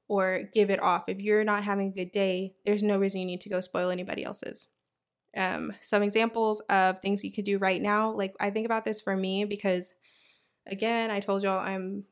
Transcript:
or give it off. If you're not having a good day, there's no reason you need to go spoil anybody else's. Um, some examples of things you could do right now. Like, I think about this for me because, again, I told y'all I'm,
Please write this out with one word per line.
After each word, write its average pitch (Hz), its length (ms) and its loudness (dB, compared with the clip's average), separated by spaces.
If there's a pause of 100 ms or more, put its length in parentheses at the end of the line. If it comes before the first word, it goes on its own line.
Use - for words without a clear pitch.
or 190 460 0
give 202 160 6
it 190 100 2
off. 175 280 2
If 190 120 -6
you're 208 220 2
not 208 220 0
having 202 240 0
a 190 60 -8
good 185 180 -6
day, 190 420 0 (100)
there's 208 200 2
no 208 120 4
reason 196 240 2
you 185 60 -4
need 180 160 -6
to 208 80 -12
go 185 100 0
spoil 180 300 -2
anybody 180 320 -4
else's. - 460 -6 (680)
Um, 185 360 -2 (100)
some 208 200 2
examples 220 580 2 (100)
of 190 320 4
things 202 200 0
you 196 100 -8
could 208 120 -4
do 202 140 2
right 190 240 2
now. 208 300 2
Like, 196 280 -2
I 202 80 0
think 214 160 -2
about 226 220 0
this 214 160 -2
for 196 140 0
me 190 280 0
because, 196 480 0 (720)
again, 226 440 -2
I 202 100 -2
told 196 220 0
y'all 190 160 2
I'm, 190 540 -4